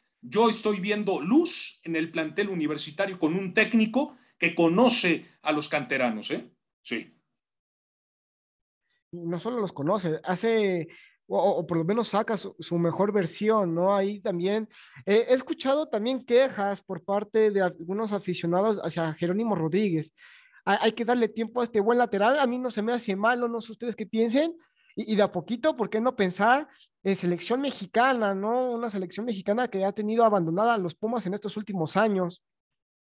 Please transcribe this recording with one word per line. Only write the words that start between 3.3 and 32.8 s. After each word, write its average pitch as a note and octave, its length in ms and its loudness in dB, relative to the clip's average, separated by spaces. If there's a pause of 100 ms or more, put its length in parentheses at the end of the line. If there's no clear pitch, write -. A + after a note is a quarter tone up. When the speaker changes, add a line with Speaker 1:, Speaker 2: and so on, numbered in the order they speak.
Speaker 1:
un F#3+ 180 -4
técnico A3 600 2 (220)
que E3+ 180 0
conoce F3 720 4 (160)
a D3+ 100 -2
los D3 160 -2
canteranos, B2+ 640 -2
¿eh? B2 180 -8 (320)
Sí. - 320 -8 (2000)
Speaker 2:
Y F3 60 -12
no E3+ 200 -4
solo A#3 220 -6
los F#3+ 120 -4
conoce, E3 520 -2
hace, F#3 640 0 (400)
o, G3 100 -2
o, F3+ 200 2
o E3 80 -4
por E3+ 120 0
lo D#3+ 60 0
menos G#3 240 0
saca G#3 280 -2
su, G3 220 -10
su E3+ 180 -6
mejor E3+ 360 0
versión, G3+ 600 0
¿no? F3+ 220 2
Ahí G3+ 240 -2
también, G3 500 -2 (380)
eh, A3 220 4
he B3 60 6
escuchado C#4 540 0
también A#3 360 -2
quejas G#3 580 2
por F3+ 220 -10
parte G#3 480 2
de G3 100 2
algunos F3+ 500 -2
aficionados F#3 720 0
hacia D#3+ 320 -4
Jerónimo G3+ 400 -2
Rodríguez. D#3+ 580 0 (520)
Hay, G3+ 160 2
hay A3 120 2
que A3+ 120 -4
darle A#3 240 2
tiempo A3+ 320 -4
a A#3+ 40 0
este A#3 160 -2
buen A#3 180 4
lateral, A#3 400 2
a C#4 80 2
mí B3 120 -2
no B3+ 120 -4
se G#3+ 120 -4
me A3+ 100 -2
hace A#3 220 -4
malo, A#3+ 320 0
no A#3 140 -4
sé A3 120 -12
ustedes A#3 220 -8
qué A3 120 -8
piensen, B3 500 0 (400)
y, - 160 -4
y G#3+ 40 0
de G#3 60 6
a G3 80 2
poquito, A#3+ 460 -2
¿por F#3 120 -2
qué A3 120 -2
no B3 160 0
pensar G#3 520 2 (360)
en G3 100 2
selección F3+ 460 -2
mexicana, A#3 720 0
no? A#3+ 380 -2
Una A#3 180 -4
selección G3 340 -6
mexicana A3 440 -2
que F#3+ 160 -2
ha G3 80 0
tenido G#3+ 320 2
abandonada G#3 500 4
a A3 40 0
los F3 180 -4
Pumas A3+ 280 -4
en F#3 100 -4
estos G#3 220 -8
últimos G3 400 -4
años. F#3+ 460 0 (760)